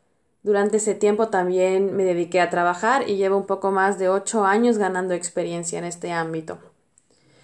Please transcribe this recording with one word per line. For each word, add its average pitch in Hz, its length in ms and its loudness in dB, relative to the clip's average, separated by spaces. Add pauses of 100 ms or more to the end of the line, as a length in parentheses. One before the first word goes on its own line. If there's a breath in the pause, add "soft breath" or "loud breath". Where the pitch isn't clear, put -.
(420)
Durante 202 360 2
ese 208 160 0
tiempo 208 340 2
también 185 680 0
me 190 100 0
dediqué 175 360 0
a 170 80 2
trabajar 175 600 0
y 202 80 0
llevo 196 200 2
un 196 100 -2
poco 196 240 -2
más 196 280 2
de 185 100 0
ocho 196 380 0
años 220 320 4
ganando 185 340 -2
experiencia 170 680 -6
en 170 60 -6
este 175 260 -8
ámbito. 160 480 -6 (840 soft breath)